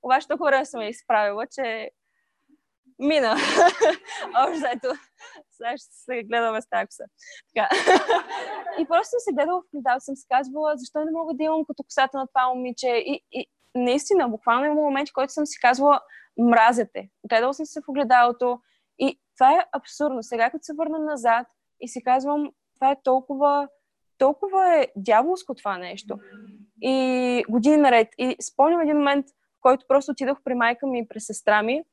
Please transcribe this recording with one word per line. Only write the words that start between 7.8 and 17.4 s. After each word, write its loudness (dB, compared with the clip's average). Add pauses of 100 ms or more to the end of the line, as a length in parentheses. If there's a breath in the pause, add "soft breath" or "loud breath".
<laughs> -10
И -2
просто 0
съм -4
се -6
гледала -2
в -20
огледалото, -4
съм -10
си -20
казвала: -2
"Защо -8
не -6
мога -6
да -6
имам -2
като -12
косата -2
на -6
това 0
момиче?" -6
И, -2 (100)
и -10 (280)
наистина, 0
буквално 0
има 0
моменти, -2
в -20
които -4
съм -2
си -14
казвала: 4 (360 loud breath)
"Мразя 4
те." -12 (200)
Гледала 0